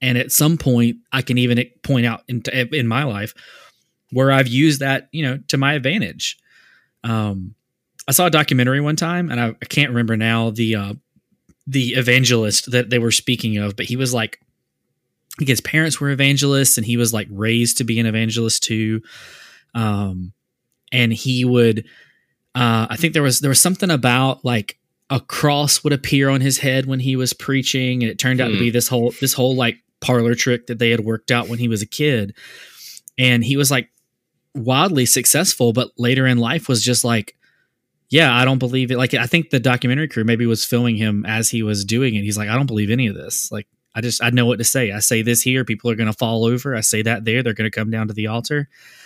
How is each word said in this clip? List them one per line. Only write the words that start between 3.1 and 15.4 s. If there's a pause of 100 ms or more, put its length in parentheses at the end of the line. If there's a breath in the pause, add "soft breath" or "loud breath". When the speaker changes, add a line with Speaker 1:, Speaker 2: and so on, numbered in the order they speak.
Speaker 1:
where
I've
used
that,
you
know,
to
my
advantage. (640 soft breath)
Um, (520)
I
saw
a
documentary
one
time,
and
I,
I
can't
remember
now
the,
uh, (760)
the
evangelist
that
they
were
speaking
of,
but
he
was,
like,
I
think